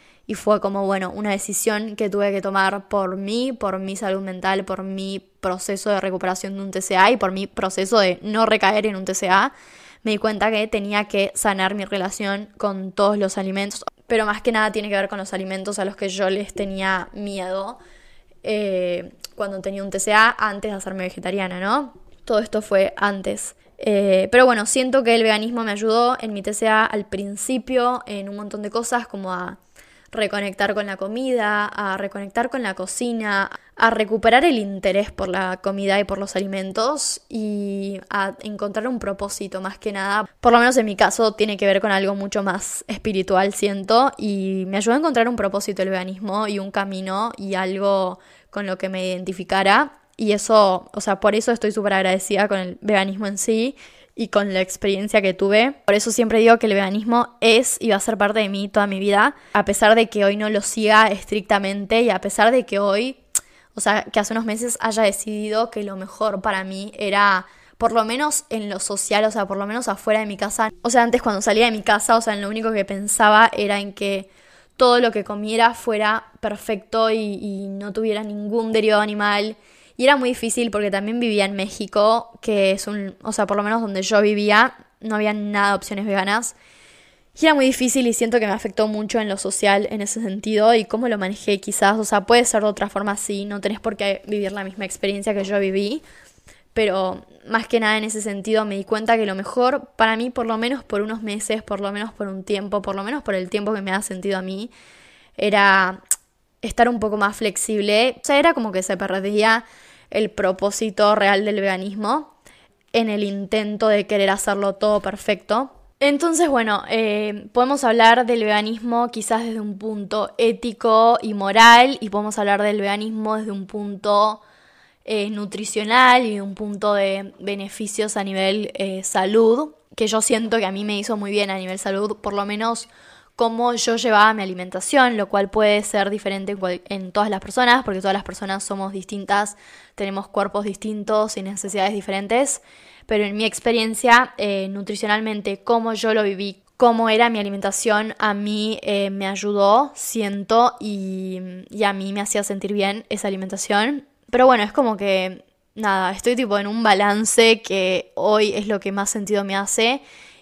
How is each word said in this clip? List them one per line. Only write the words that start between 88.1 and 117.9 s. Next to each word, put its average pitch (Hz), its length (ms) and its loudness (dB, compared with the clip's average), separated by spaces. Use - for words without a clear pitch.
siento 233 260 0
que 220 80 0
me 196 60 0
afectó 214 340 -2
mucho 214 320 -4
en 214 100 -2
lo 196 80 -4
social 202 540 0
en 214 100 -6
ese 208 220 -6
sentido 214 500 2
y 226 120 4
cómo 240 240 -4
lo 214 100 -2
manejé 202 420 -4
quizás. 208 380 2
O 214 60 -2
sea, 202 220 0
puede 240 180 6
ser 220 180 0
de 214 60 2
otra 202 200 -4
forma, 202 280 -4
sí, 202 280 -6
no 202 160 -8
tenés 208 200 -4
por 214 160 -4
qué 202 320 -2
vivir 202 240 -4
la 202 100 -8
misma 190 220 -10
experiencia 202 500 -4
que 196 80 -2
yo 196 160 -2
viví. 202 420 -2
Pero 190 520 -2
más 220 180 -2
que 226 140 2
nada 214 180 2
en 214 60 -4
ese 214 180 -6
sentido 214 420 -2
me 202 120 -6
di 196 80 -6
cuenta 220 320 0
que 220 100 0
lo 196 80 -2
mejor 247 600 -2
para 220 180 2
mí, 240 160 -4
por 240 160 -4
lo 220 120 -2
menos 240 260 -4
por 202 180 -4
unos 220 220 -8
meses, 214 400 -4
por 202 160 -6
lo 202 100 -4
menos 208 220 -8
por 202 160 -8
un 190 160 -10
tiempo, 202 380 -4
por 196 120 -6
lo 196 80 -8
menos 262 220 -6
por 202 100 -2
el 185 160 -4
tiempo 208 240 -2
que 196 80 -6
me 196 80 -6
ha 190 100 0
sentido 190 380 -6
a 185 40 -8
mí, 190 280 -10
era 196 680 4
estar 233 260 2
un 240 120 -2
poco 214 160 -2
más 208 180 0
flexible. 214 840 0
O - 40 -20
sea, 285 160 2
era 330 160 4
como 226 160 -4
que 185 140 -4
se 196 120 -4
perdía 208 680 0
el 214 200 0
propósito 202 840 0
real 202 300 2
del 208 160 -2
veganismo 202 800 -4
en 226 160 2
el 208 140 -2
intento 208 640 -2
de 208 180 2
querer 196 240 2
hacerlo 196 460 -2
todo 208 240 0
perfecto. 208 720 -4
Entonces, 311 480 2
bueno, 226 400 0
eh, 208 640 -2
podemos 262 320 2
hablar 233 400 6